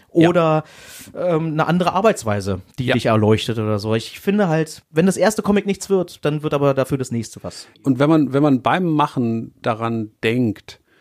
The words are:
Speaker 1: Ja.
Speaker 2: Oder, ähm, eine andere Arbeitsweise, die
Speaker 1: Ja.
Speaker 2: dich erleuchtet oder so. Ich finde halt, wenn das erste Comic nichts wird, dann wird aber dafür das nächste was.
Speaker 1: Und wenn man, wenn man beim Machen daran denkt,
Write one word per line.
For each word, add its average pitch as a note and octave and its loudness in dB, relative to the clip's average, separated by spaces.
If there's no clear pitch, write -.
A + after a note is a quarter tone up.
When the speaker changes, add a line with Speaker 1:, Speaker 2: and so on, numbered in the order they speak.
Speaker 1:
Ja. E3 6
Speaker 2:
Oder, D#3+ 2
ähm, E3 -2
eine D#3 -2
andere E3+ 0
Arbeitsweise, G#2 -2
die B2+ -4
Speaker 1:
Ja. B2+ 2
Speaker 2:
dich A#2+ -2
erleuchtet A2 2
oder G#2+ -2
so. A2 -4
Ich - -6
finde G3+ 0
halt, D#3 -4
wenn D#3+ 2
das F#3+ 0
erste G#3+ 0
Comic G3+ 0
nichts G3 -6
wird, F#3 -2
dann D3+ -2
wird D3 -4
aber C#3+ 2
dafür C3+ -2
das B2+ -6
nächste - -8
was. - -14
Speaker 1:
Und B2+ 2
wenn C#3+ 4
man, D#3 4
wenn C#3+ 2
man C#3 2
beim D#3+ 2
Machen C3+ -2
daran A2+ -4
denkt, A#2 -2